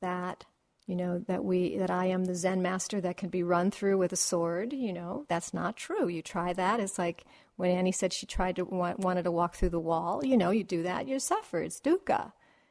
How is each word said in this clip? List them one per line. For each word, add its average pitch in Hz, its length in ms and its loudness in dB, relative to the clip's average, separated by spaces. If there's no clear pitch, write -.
that, 180 440 -4
you 185 80 -4
know, 180 320 -2
that 185 180 -2
we, 180 340 2
that 185 120 0
I 180 160 0
am 185 200 2
the 180 80 -2
Zen 185 280 0
master 185 380 -2
that 180 160 -2
can 185 120 -6
be 180 140 0
run 175 280 4
through 196 280 2
with 180 140 2
a 180 40 -4
sword, 175 560 0
you 254 200 -2
know. 175 360 -8
That's 170 260 -2
not 180 220 -2
true. 359 320 -2
You 165 140 -4
try 180 300 -2
that. 190 260 2
It's 196 200 -2
like 170 260 -2
when 180 140 2
Annie 185 220 4
said 185 200 0
she - 140 -6
tried 185 300 0
to 185 80 0
wa-, 175 340 -2
wanted 180 260 2
to 175 80 2
walk 170 220 2
through 180 160 2
the 170 100 0
wall. 170 440 0
You 262 120 4
know, 180 140 6
you 214 120 2
do 175 200 -2
that, 180 260 -2
you 269 100 0
suffer. 349 420 -2
It's 165 200 -6
dukkha. - 520 2